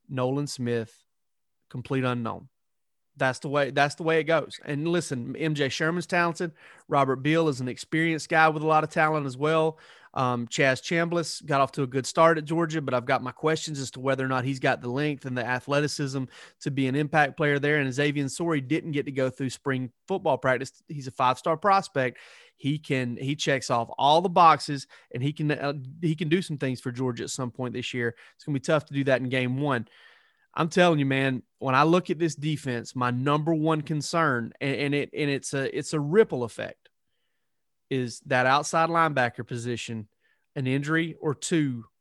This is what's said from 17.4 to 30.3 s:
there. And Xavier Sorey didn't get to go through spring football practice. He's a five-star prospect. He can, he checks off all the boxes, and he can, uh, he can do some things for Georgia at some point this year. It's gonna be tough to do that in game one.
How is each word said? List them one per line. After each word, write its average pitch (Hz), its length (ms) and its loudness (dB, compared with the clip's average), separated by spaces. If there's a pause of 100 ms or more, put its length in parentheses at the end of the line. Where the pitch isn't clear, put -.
there. 147 200 2
And 131 140 -2
Xavier 143 360 0
Sorey 165 320 -2
didn't 147 320 -2
get 143 140 -2
to 147 40 -8
go 131 180 0
through 131 200 -4
spring 127 420 -4 (160)
football 180 300 2
practice. 131 340 0 (160)
He's 143 200 -10
a 131 40 -8
five-star 135 460 0
prospect. 165 600 2 (380)
He 151 240 -4
can, 131 380 -2
he 139 180 -4
checks 139 340 -2
off 117 280 0
all 147 240 6
the 190 80 0
boxes, 156 580 4 (260)
and 123 80 -4
he 147 120 0
can, 151 180 0
uh, 143 220 -2 (280)
he 165 140 0
can 156 140 -4
do 180 120 4
some 151 160 -6
things 131 220 -2
for 127 120 -6
Georgia 120 320 -2
at - 60 -6
some 123 220 -6
point 123 220 -6
this 120 200 -6
year. 120 220 -2 (200)
It's - 100 -20
gonna 147 100 -2
be 127 60 -2
tough 151 240 2
to - 80 -14
do 139 120 0
that 131 140 4
in 127 80 -2
game 127 300 0
one. 135 280 0 (680)